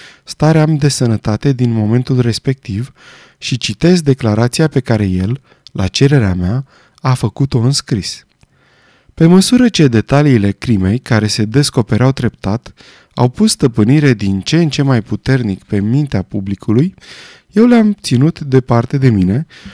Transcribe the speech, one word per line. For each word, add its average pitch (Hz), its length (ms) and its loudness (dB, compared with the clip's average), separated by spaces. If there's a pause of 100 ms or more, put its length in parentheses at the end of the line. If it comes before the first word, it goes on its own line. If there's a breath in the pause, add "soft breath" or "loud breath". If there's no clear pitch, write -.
(240 loud breath)
starea 156 420 0
de 151 220 0
sănătate 117 640 -2
din 123 200 0
momentul 117 480 0
respectiv 120 760 -4 (440 loud breath)
și - 200 -6
citesc 175 460 0
declarația 120 640 0
pe 139 120 -4
care 110 260 -2
el, 95 360 -2 (300 soft breath)
la 95 160 -4
cererea 131 460 2
mea, 92 320 -2 (360 soft breath)
a 127 120 0
făcut-o 127 460 -4
în 123 120 0
scris. - 540 -6 (880 soft breath)
Pe 160 120 2
măsură 190 440 4
ce 156 180 2
detaliile 117 640 2
crimei, 101 480 -2
care 107 280 -2
se 107 180 -4
descopereau 123 640 0
treptat, - 640 -6 (400 soft breath)
au 123 160 0
pus 214 220 0
stăpânire 131 640 2
din 98 280 -2
ce 151 160 -2
în 170 120 0
ce 147 120 -4
mai 127 200 0
puternic 107 640 -4
pe 104 160 -4
mintea 120 420 -2
publicului, 107 720 -2 (580 loud breath)
eu 220 140 4
le-am 226 360 4
ținut 139 380 0
departe 131 580 0
de 131 120 2
mine, 101 360 0 (280 loud breath)